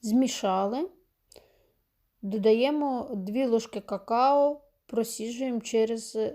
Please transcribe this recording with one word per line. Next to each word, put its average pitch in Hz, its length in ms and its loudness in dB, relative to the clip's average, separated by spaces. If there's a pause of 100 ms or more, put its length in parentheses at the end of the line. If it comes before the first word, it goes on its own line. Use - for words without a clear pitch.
Змішали. 226 880 0 (1300)
Додаємо 240 920 2
дві 208 300 -2
ложки 226 360 0
какао, 277 800 2 (240)
просіжуємо 233 760 -4
через 220 560 0 (180)